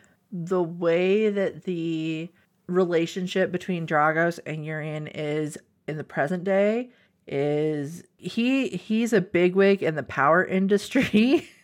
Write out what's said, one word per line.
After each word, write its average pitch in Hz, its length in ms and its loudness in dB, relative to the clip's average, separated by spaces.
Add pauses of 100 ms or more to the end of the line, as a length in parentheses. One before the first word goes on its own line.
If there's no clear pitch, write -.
(320)
the 180 300 -2
way 175 640 2
that 196 360 -2
the 165 680 -4 (360)
relationship 180 840 0
between 170 340 -4
Dragos 160 600 0
and 156 180 -8
Urian 151 440 -8
is 151 500 -4 (280)
in 151 120 -6
the 147 60 -8
present 170 400 -4
day 208 440 0 (380)
is 147 800 -2 (120)
he, 247 520 -2
he's 220 440 -2
a 208 80 6
bigwig 185 600 4
in 156 140 0
the 139 60 -4
power 151 420 4
industry, 208 1000 2 (180)